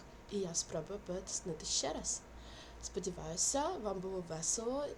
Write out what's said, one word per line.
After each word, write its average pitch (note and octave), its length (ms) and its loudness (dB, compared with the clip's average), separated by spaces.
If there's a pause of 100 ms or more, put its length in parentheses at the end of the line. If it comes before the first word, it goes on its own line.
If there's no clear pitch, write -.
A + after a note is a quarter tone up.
(300)
і G3+ 80 2
я E3+ 160 0
спробую F3 520 0
пояснити F#3 580 -2
ще - 280 4
раз. - 280 0 (640)
Сподіваюся, F3+ 840 2 (140)
вам G3 180 0
було F#3 280 0
весело A#3 560 2 (140)